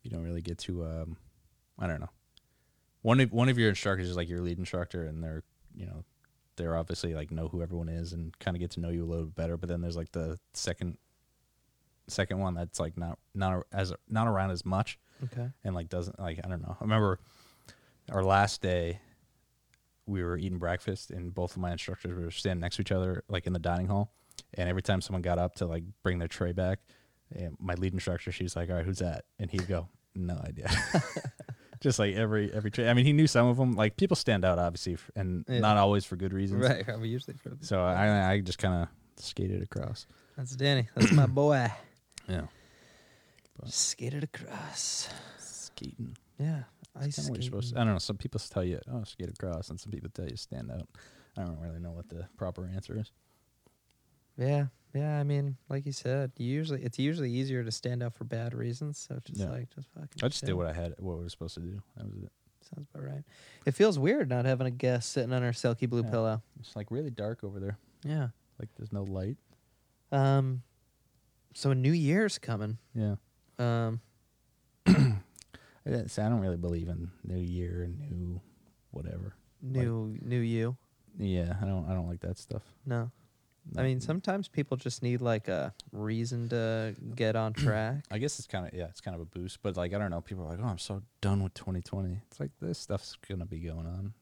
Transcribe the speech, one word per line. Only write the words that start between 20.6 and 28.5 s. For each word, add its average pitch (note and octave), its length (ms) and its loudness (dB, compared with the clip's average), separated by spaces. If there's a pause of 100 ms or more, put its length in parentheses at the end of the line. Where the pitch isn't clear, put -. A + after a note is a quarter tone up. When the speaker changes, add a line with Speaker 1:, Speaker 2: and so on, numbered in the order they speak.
Speaker 1:
and F2 200 -6
both F2+ 200 -2
of F#2 100 -6
my F2+ 80 0
instructors F2 420 -6
were F2 200 -4
standing F#2 280 -2
next E2+ 160 -2
to G2+ 60 -2
each - 80 -2
other, F#2 380 2
like, F#2 180 -2
in F2+ 60 0
the F2 80 0
dining F2+ 260 0
hall. G2+ 260 2 (420)
And F2+ 140 0
every F2+ 140 0
time F#2+ 180 2
someone F#2+ 220 -4
got F2 160 2
up F2+ 180 0
to, F#2 100 -2
like, E2 180 -4 (180)
bring F2+ 160 2
their E2+ 100 -2
tray F2+ 220 -2
back, F#2 300 0 (540)
and F2 260 -6
my F2+ 140 -2
lead F2+ 200 0
instructor, F2+ 380 -2
she - 100 -6
was F2+ 140 -4